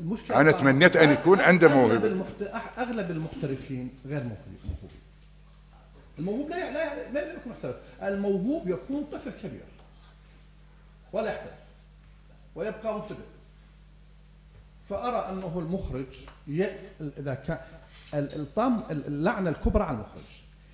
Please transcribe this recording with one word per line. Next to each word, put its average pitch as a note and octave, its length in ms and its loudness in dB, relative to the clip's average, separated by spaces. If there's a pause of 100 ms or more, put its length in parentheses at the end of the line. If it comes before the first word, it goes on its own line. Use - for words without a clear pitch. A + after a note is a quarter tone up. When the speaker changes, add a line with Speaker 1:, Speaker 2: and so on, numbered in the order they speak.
Speaker 1:
المشكلة E3+ 400 0
Speaker 2:
أنا D#3 100 8
Speaker 1:
طبعًا C3+ 120 4
Speaker 2:
تمنيت C#3 340 8
أن D#3 140 8
يكون E3+ 280 6
Speaker 1:
أغ-، - 40 4
Speaker 2:
عنده E3+ 240 8
Speaker 1:
أغلب C#3+ 120 10
Speaker 2:
موهبة. A2 300 6
Speaker 1:
المحت-، F#2+ 340 -4
أح-، - 360 -10
أغلب A3+ 320 -4
المحترفين C3+ 800 -6 (160)
غير C#3+ 160 -6
موهوب-، F#2+ 420 -12
موهوبين. - 360 -12 (1160)
الموهوب A3+ 320 -6
لا F4 200 -6
ي-، - 20 -10
لا D4+ 360 -6
ي-، G#3+ 40 -12
لا D4 200 -4
يكون B3+ 200 -14
محترف، C3+ 240 -8 (260)
الموهوب G3 680 -2
يكون C#4 440 -4
طفل C4+ 180 -10
كبير B2+ 320 -12 (1500)
ولا G#3+ 200 -4
يحترف - 260 -12 (960)
ويبقى G#3+ 400 -6
مبتدئ. G#3 220 -8 (1700)
فأرى G3+ 440 -4
أنه F#3 260 -6
المخرج D#3 480 -4 (420)
ي-، F#3 300 -2 (400)
إذا C#3 160 -6
كان D#3+ 240 -6 (560)
ال-، D3 260 -4
الطام-، G#3+ 500 0
ال-، D3 160 -6
اللعنة F3 440 -2
الكبرى - 320 2
على D#3 140 -4
المخرج، - 460 -14 (320)